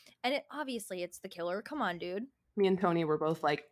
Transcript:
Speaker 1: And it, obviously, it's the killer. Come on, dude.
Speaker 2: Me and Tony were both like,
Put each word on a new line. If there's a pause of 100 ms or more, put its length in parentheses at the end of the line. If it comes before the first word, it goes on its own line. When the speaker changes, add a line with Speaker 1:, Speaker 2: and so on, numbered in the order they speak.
(220)
Speaker 1:
And
it,
obviously,
it's
the
killer.
Come
on,
dude. (300)
Speaker 2:
Me
and
Tony
were
both
like,